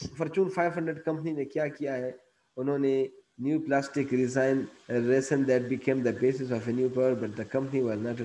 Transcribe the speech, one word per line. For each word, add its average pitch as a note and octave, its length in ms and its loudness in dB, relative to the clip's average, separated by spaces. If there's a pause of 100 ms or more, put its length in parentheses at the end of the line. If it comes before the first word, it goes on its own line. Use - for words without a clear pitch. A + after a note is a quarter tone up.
(180)
Fortune F3+ 320 0
फ़ाइव F3 220 0
हंड्रेड D#3+ 300 -4
कंपनी D#3 300 -4
ने C#3+ 120 -2
क्या D3+ 240 -2
किया C#3+ 260 -6
है, B2+ 240 -6 (380)
उन्होंने C3+ 520 2 (320)
न्यू D3 200 0
प्लास्टिक C#3 480 0
डिजाइन C3 580 2 (240)
रेसन C3 540 2
that B2+ 240 2
became C3 340 0
the A#2+ 180 2
basis C3 300 0
of A#2 180 -2
a A#2 40 0
new B2+ 180 2
product, B2+ 320 2
but A2 140 -6
the A2 80 -6
company C3+ 380 -2
was A2 180 0
not A#2 240 -4